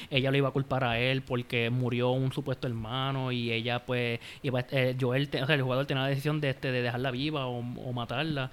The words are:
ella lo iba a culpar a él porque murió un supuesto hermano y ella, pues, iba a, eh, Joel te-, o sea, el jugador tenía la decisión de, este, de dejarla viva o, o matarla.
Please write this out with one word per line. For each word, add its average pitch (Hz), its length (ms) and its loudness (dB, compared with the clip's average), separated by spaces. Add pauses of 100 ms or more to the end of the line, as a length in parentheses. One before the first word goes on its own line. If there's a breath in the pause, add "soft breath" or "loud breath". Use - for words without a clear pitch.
(120 loud breath)
ella 135 180 4
lo 135 60 4
iba 139 140 4
a - 20 -4
culpar 135 320 0
a 117 160 2
él 131 220 2
porque 123 480 0
murió 123 400 2
un 131 240 2
supuesto - 340 -2
hermano 127 640 -2
y 117 220 0
ella, 120 320 -2
pues, 120 340 0 (220 loud breath)
iba 127 200 0
a, 127 100 -4
eh, 127 280 2
Joel 135 300 2
te-, 139 120 -2
o 131 40 0
sea, 151 100 4
el 135 60 4
jugador 127 240 2
tenía 135 180 0
la 135 60 0
decisión 147 320 0
de, 143 80 2
este, 131 240 -2
de 123 80 0
dejarla 123 300 0
viva 139 340 -2
o, 123 140 -4
o 123 340 -6
matarla. 127 600 -2